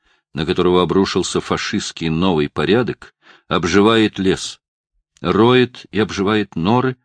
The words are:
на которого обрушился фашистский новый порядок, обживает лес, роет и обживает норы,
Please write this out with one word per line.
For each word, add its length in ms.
на 120
которого 360
обрушился 600
фашистский 680
новый 400
порядок, 640
обживает 720
лес, 440
роет 720
и 80
обживает 560
норы, 500